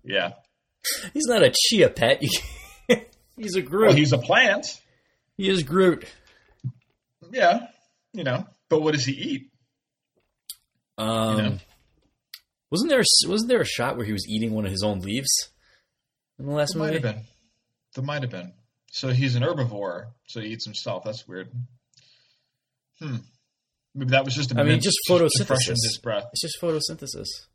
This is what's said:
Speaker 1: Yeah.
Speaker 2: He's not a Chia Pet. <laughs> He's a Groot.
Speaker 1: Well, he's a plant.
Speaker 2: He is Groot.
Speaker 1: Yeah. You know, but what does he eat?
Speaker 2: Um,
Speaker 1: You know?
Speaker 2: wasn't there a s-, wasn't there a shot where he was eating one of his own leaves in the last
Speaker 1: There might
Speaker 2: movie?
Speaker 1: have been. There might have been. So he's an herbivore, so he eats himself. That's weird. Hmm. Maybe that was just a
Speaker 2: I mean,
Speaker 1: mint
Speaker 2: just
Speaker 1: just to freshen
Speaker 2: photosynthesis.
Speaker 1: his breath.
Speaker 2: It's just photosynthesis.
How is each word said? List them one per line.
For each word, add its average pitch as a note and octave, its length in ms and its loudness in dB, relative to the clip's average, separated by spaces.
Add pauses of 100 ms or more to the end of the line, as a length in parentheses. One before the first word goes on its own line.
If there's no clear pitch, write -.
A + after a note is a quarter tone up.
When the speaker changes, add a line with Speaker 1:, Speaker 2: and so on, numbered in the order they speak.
Speaker 1:
Yeah. F2+ 280 -2 (800)
Speaker 2:
He's D4+ 120 -2
not A3+ 160 4
a C3 100 8
Chia F#3 360 4
Pet. B2 340 2
<laughs> - 1160 -4
He's G#3 180 -8
a F#3 60 0
Groot. G#3 260 2
Speaker 1:
Well, D#3 80 8
he's D3 160 4
a C3+ 60 2
plant. G#3+ 480 2 (720)
Speaker 2:
He G3 120 -2
is F#3+ 140 2
Groot. E3+ 420 2 (1300)
Speaker 1:
Yeah. A3+ 340 4 (460)
You F3+ 120 -8
know, B2+ 220 -2 (220)
but D#3 140 2
what D#3 120 2
does C3 100 -2
he C3+ 80 -2
eat? - 380 -8 (1500)
Speaker 2:
Um, A2+ 380 0
Speaker 1:
You G#2+ 60 2
know? G2+ 160 -2 (1120)
Speaker 2:
wasn't A#3 200 0
there C4 100 4
a - 20 2
s-, - 260 4
wasn't G#3+ 200 -2
there A#3+ 120 4
a - 60 0
shot - 300 -2
where A2+ 100 -4
he G#2+ 60 -4
was F#2+ 160 -4
eating A2 240 -2
one G#2+ 120 -2
of F#2 60 -2
his F#2+ 120 -4
own G#2 180 -2
leaves A#2 280 -4 (1080)
in C3+ 80 -10
the C#3+ 60 -4
last D3 220 -2
Speaker 1:
There D#3 80 -2
might D#3 100 -2
Speaker 2:
movie? D3 140 -2
Speaker 1:
have G#2+ 100 -4
been. A2 80 -14 (680)
There C3 100 -6
might C#3+ 180 -4
have A#2+ 80 -6
been. F2+ 220 -12 (400)
So - 160 -6
he's B2+ 260 2
an A#2+ 80 2
herbivore, G#2+ 640 -4 (200)
so A#2 140 -12
he G#2+ 80 -10
eats A2 160 -10
himself. G2+ 400 -8
That's G#2+ 240 -10
weird. F#2 220 -12 (1500)
Hmm. C#3+ 160 -6 (760)
Maybe C3+ 160 -4
that C3+ 140 4
was C3 100 -4
just C3+ 180 -4
a - 20 -4
Speaker 2:
I C3+ 40 0
mean, C#3+ 140 4
Speaker 1:
mint D#3+ 100 2
Speaker 2:
just G3 240 0
Speaker 1:
just F3+ 120 6 (200)
to - 60 0
freshen C3 300 0
Speaker 2:
photosynthesis. A2+ 100 0
Speaker 1:
his A2 180 -4
breath. G#2 300 -4
Speaker 2:
It's - 100 -6
just D#3+ 180 -8
photosynthesis. D#3 680 -6 (280)